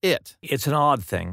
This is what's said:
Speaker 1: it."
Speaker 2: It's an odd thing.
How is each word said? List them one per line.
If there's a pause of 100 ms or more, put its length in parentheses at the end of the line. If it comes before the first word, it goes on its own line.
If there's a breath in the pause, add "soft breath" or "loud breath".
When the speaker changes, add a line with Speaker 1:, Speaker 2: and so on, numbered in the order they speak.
Speaker 1:
it."
Speaker 2:
It's
an
odd
thing.